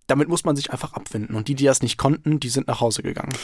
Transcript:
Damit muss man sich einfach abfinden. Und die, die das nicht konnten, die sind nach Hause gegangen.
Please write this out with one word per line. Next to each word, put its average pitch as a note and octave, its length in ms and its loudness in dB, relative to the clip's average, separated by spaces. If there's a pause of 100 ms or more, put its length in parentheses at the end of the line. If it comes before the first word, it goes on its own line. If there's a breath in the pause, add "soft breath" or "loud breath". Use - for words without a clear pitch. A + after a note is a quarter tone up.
Damit C#3+ 220 4
muss E3 160 0
man D3+ 100 2
sich C#3 160 -4
einfach - 220 -8
abfinden. - 420 -8
Und G#2+ 140 -4
die, C#3+ 60 0
die C3+ 100 0
das C3+ 160 6
nicht A#2+ 160 -2
konnten, D3+ 420 2
die B2+ 120 -6
sind C3 180 -2
nach A#2+ 140 -2
Hause A#2 200 0
gegangen. - 300 -4 (120)